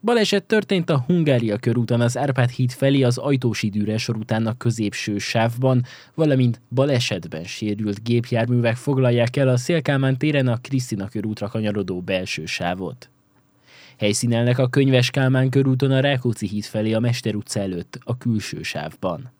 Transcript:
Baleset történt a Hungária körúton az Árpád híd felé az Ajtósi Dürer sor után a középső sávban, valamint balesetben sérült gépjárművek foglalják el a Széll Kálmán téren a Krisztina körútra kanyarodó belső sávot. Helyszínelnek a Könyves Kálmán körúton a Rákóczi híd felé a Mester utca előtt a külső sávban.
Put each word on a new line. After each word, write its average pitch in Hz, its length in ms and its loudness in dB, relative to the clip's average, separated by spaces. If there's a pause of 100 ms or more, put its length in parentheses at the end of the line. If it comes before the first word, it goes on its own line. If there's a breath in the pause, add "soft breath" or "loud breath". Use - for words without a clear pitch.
Baleset 208 440 2
történt 196 460 0
a 135 160 2
Hungária 135 500 2
körúton 117 440 0
az 120 160 2
Árpád 127 340 2
híd 127 200 0
felé 135 320 2
az 123 160 2
Ajtósi 123 500 0
Dürer 104 300 -2
sor 113 180 -4
után 113 300 -2
a 110 100 -2
középső 107 640 -2
sávban, 120 680 0 (300 loud breath)
valamint 131 460 2 (100)
balesetben 120 720 0
sérült 104 580 -6
gépjárművek 117 760 0
foglalják 123 600 0
el 139 120 2
a 127 80 4
Széll 160 240 0
Kálmán 135 380 0
téren 143 300 2
a 117 80 0
Krisztina 120 520 -4
körútra 107 400 -6
kanyarodó 101 520 -2
belső 90 460 -4
sávot. 90 640 -6 (880 loud breath)
Helyszínelnek 120 600 2
a 127 100 2
Könyves 131 420 4
Kálmán 131 380 2
körúton 131 420 2
a 131 100 4
Rákóczi 127 480 0
híd 104 160 -6
felé 110 280 -2
a 110 80 2
Mester 120 340 -2
utca 104 260 -6
előtt 92 440 -6
a 120 120 -4
külső 120 460 -4
sávban. - 760 -6